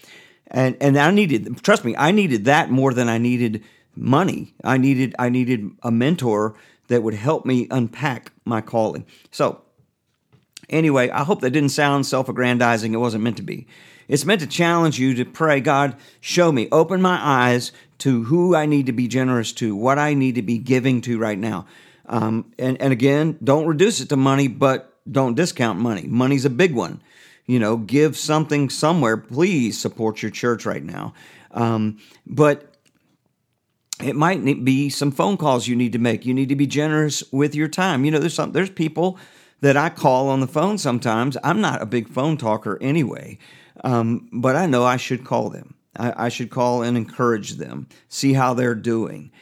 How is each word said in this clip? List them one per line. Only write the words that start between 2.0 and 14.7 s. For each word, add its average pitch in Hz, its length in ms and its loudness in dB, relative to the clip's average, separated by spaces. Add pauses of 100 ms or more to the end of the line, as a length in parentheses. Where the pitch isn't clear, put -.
needed 156 360 2
that 147 240 4
more 131 220 2
than 120 160 0
I 113 100 0
needed 120 440 0 (320)
money. 143 600 0 (100)
I 127 140 2
needed, 131 380 2
I 123 120 0
needed 123 420 -2 (140)
a 120 80 -2
mentor 117 640 0 (320)
that 120 160 2
would 110 100 -2
help 131 320 -2
me 127 240 0
unpack 127 640 -4 (120)
my 113 160 -2
calling. 110 460 -4 (240)
So - 320 -4 (1040)
anyway, 143 420 2
I - 120 -2
hope 165 200 -2
that 127 80 0
didn't 143 180 2
sound 139 360 2
self-aggrandizing. 123 880 0
It 113 40 -2
wasn't 113 260 -2
meant 113 140 -2
to 98 80 -12
be. - 240 -12 (400)
It's 139 160 0
meant 190 160 2
to 147 80 -6
challenge 170 500 2